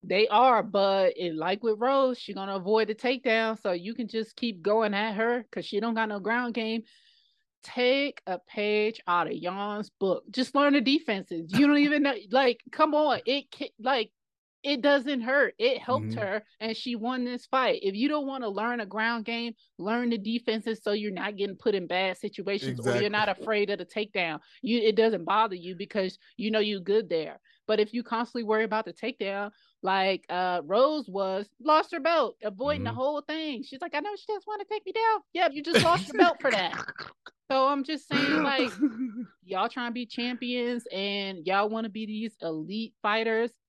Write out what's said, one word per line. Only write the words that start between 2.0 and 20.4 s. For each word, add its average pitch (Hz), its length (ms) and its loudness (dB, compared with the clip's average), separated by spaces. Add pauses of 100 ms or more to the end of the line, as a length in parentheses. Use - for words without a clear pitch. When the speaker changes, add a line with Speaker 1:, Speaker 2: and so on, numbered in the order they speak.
Speaker 1:
she - 160 -12
gonna 196 220 -6
avoid 208 320 2
the 214 60 -4
takedown, 226 680 0
so 196 120 -2
you 180 220 -6
can 240 120 -6
just 220 300 -6
keep 214 260 -4
going 208 320 2
at 208 200 0
her 226 360 0
'cause 175 140 -8
she 202 160 -4
don't 226 140 -2
got 220 160 0
no 202 100 -6
ground 233 340 -2
game. 226 280 -4 (800)
Take 262 640 0
a 180 120 -4
page 214 680 -2
out 175 220 2
of - 40 -4
Yan's 202 560 -6 (100)
book. 190 320 0
Just 254 240 -4
learn 285 200 4
the 285 80 4
defenses. 196 680 -2
You 247 160 6
don't 294 120 6
even 294 240 4
know, 277 120 2
Speaker 2:
<laughs> 208 160 -12
Speaker 1:
like, 247 300 4 (100)
come 311 240 2
on. 294 300 4
It 277 260 -2
ca-, - 300 -12
like, 233 320 0 (500)
it 277 200 -2
doesn't 277 400 4
hurt. 254 360 2
It 240 200 2
helped 233 360 -2
Speaker 2:
Mm-hmm. 233 60 -4
Speaker 1:
her, 208 240 -4 (160)
and 220 160 -4
she 240 200 -6
won 247 280 -4
this 247 220 -8
fight. 254 360 2
If 190 120 -2
you 240 140 0
don't 302 180 0
wanna 262 240 -6
learn 226 300 -2
a 208 60 -6
ground 220 380 -2
game, 233 300 -6 (240)
learn 233 320 0
the 240 80 0
defenses 220 640 -4